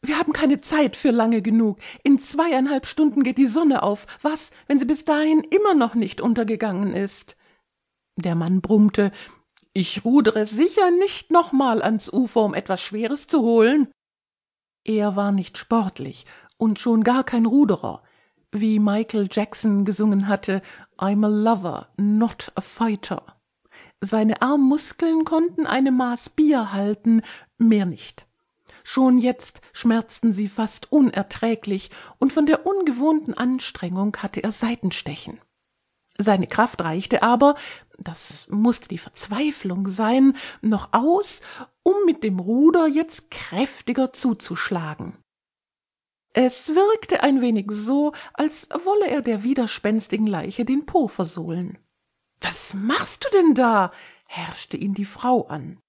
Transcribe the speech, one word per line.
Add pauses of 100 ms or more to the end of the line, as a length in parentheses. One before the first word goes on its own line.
Wir
haben
keine
Zeit
für
lange
genug. (240)
In
zweieinhalb
Stunden
geht
die
Sonne
auf. (160)
Was, (160)
wenn
sie
bis
dahin
immer
noch
nicht
untergegangen
ist?“ (800)
Der
Mann
brummte, (600)
„Ich
rudere
sicher
nicht
noch
mal
ans
Ufer,
um
etwas
Schweres
zu
holen.“ (960)
Er
war
nicht
sportlich (300)
und
schon
gar
kein
Ruderer. (480)
Wie
Michael
Jackson
gesungen
hatte, (360)
„I'm
a
lover, (100)
not
a
fighter.“ (800)
Seine
Armmuskeln
konnten
eine
Maß
Bier
halten, (360)
mehr
nicht. (580)
Schon
jetzt (120)
schmerzten
sie
fast
unerträglich, (260)
und
von
der
ungewohnten
Anstrengung
hatte
er
Seitenstechen. (800)
Seine
Kraft
reichte
aber, (420)
das
musste
die
Verzweiflung
sein, (260)
noch
aus, (420)
um (100)
mit
dem
Ruder
jetzt
kräftiger
zuzuschlagen. (1160)
Es
wirkte
ein
wenig
so, (200)
als
wolle
er
der
widerspenstigen
Leiche
den
Po
versohlen. (640)
„Was
machst
du
denn
da?“, (340)
herrschte
ihn
die
Frau
an.